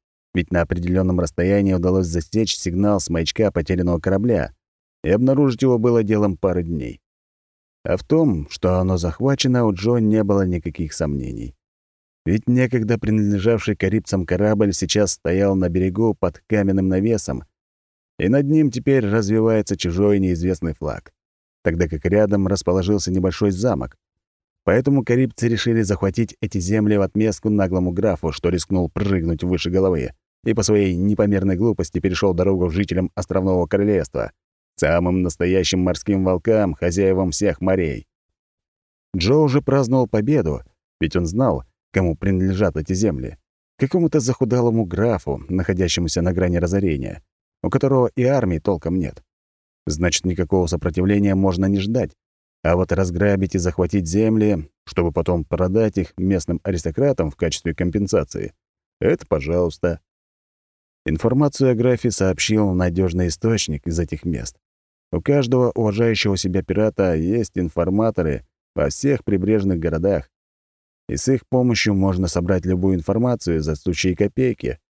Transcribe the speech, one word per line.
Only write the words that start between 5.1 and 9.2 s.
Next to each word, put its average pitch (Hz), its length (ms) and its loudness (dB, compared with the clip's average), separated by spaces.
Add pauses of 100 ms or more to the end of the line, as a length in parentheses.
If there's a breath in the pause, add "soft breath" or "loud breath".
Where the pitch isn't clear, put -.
его 127 160 4
было 117 260 2
делом 104 340 0
пары 90 260 0
дней. 69 380 -8 (840)
А 87 120 -2
в - 80 -4
том, 139 460 2
что 92 300 0
оно 92 180 2
захвачено, 123 680 0